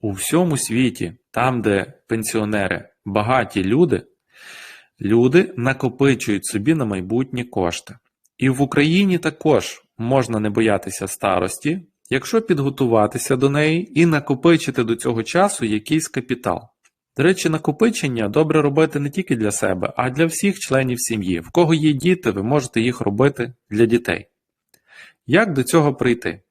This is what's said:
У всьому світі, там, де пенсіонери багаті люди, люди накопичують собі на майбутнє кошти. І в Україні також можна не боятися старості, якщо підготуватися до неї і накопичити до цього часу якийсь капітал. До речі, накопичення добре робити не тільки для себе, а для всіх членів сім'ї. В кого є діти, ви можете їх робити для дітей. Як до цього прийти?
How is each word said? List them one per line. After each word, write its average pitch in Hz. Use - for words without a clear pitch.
У 104
всьому 165
світі, 113
там, 123
де 101
пенсіонери 107
багаті 104
люди, 123
люди 127
накопичують 127
собі 110
на 147
майбутнє 113
кошти. 92
І 127
в 135
Україні 170
також 156
можна 117
не 107
боятися 101
старості, 98
якщо 135
підготуватися 135
до 139
неї 151
і 170
накопичити 147
до 113
цього 113
часу 180
якийсь 113
капітал. 123
До 135
речі, 180
накопичення 156
добре 156
робити 147
не 143
тільки 151
для 107
себе, 95
а 127
для 151
всіх 196
членів 131
сім'ї. 92
В -
кого 165
є 151
діти, 165
ви 98
можете 127
їх 120
робити 120
для 110
дітей. 113
Як 185
до 135
цього 147
прийти? 120